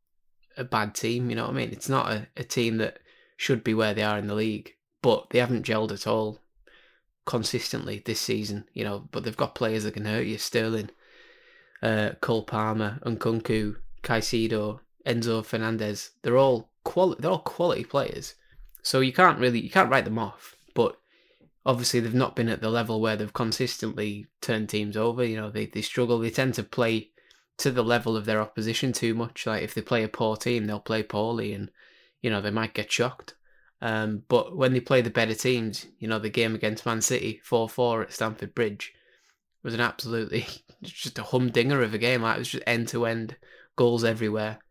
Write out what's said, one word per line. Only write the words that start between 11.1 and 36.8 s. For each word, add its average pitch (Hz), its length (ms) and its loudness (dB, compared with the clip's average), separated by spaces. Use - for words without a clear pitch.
uh, 107 380 2
Cole 113 240 0
Palmer, 110 640 -2
Nkunku, 113 680 0
Caicedo, 113 760 0
Enzo 117 400 0
Fernandez, 110 680 -4
they're 123 140 4
all 131 340 4
quali-, 180 360 2
they're 160 120 0
all 175 80 0
quality - 460 0
players. - 500 -4
So - 180 2
you 131 140 4
can't 180 260 6
really, 120 220 4
you - 80 -6
can't 190 200 6
write 131 140 6
them 110 160 -2
off, - 360 -8
but 113 260 2
obviously 123 360 2
they've 113 120 -2
not 123 220 2
been 117 140 0
at - 120 -4
the 110 80 0
level 113 300 0
where 110 160 2
they've 104 160 -4
consistently 110 960 -2
turned 107 260 -2
teams 104 300 -2
over. 117 260 0
You 110 140 0
know, 107 120 -6
they, 110 180 -4
they - 140 -6
struggle. 120 380 0
They 113 120 -2
tend 131 240 0
to 107 80 -2
play 113 480 0
to 139 140 0
the 123 120 2
level 113 320 2
of 107 80 -2
their 107 160 2
opposition 113 540 -2
too 117 200 0
much. 117 320 -6
Like, 110 180 -2
if 104 100 -6
they 110 80 -6
play 117 200 0
a 110 60 0
poor 110 300 -2
team, 117 280 0
they'll 104 140 -4
play 110 240 -2
poorly 107 480 -2
and, 101 180 -6
you 117 80 0
know, 104 100 0
they 101 120 -2
might 110 220 -2
get - 160 -4
shocked. - 460 -2
Um, 110 480 -2
but 123 260 2
when 131 160 4
they 127 80 2
play 127 220 4
the 117 80 0
better 113 260 2
teams, 117 500 0
you 110 100 -8
know, 110 120 0
the 107 100 -4
game 113 260 2
against 110 300 -2